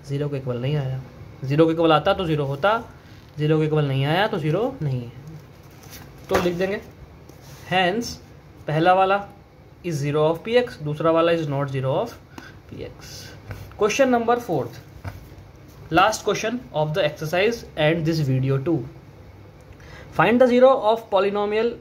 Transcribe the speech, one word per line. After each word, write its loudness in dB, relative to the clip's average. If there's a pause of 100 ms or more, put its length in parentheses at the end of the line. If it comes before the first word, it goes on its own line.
ज़ीरो -4
के -6
equal -6
नहीं -2
आया। -2 (440)
ज़ीरो 4
के -2
equal 2
आता 2
तो -2
ज़ीरो -2
होता, -2 (560)
ज़ीरो 2
के 2
equal 0
नहीं 0
आया 0
तो -4
ज़ीरो -2
नहीं -2
है। -12 (1160)
तो 2
लिख 0
देंगे, -2 (920)
hence 2 (580)
पहला 4
वाला 4 (600)
is -4
zero 2
of 0
P 2
X, -10
दूसरा 0
वाला 4
is 0
not -2
zero -2
of -6 (560)
P -12
X। -18 (640)
Question 4
number 2
fourth, -4 (1120)
last 2
question -2 (140)
of 0
the 0
exercise -2 (120)
and 2
this 2
video 2
too। 0 (1400)
Find 4
the 8
zero 8 (200)
of -2
polynomial। 2